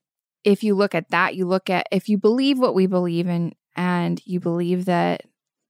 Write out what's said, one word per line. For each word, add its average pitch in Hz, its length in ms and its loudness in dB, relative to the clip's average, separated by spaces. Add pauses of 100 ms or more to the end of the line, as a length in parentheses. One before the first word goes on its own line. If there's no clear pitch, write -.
(440)
If 208 200 2
you 208 120 2
look 196 180 0
at 165 160 -4
that, 175 260 0
you 185 120 -4
look 185 220 -2
at, 180 220 -2
if 196 160 -2
you 208 100 2
believe 254 420 2
what 247 160 2
we 190 100 4
believe 180 420 0
in, 170 260 -2 (220)
and 175 500 -2
you 180 140 -4
believe 175 460 -2
that, 175 360 0 (480)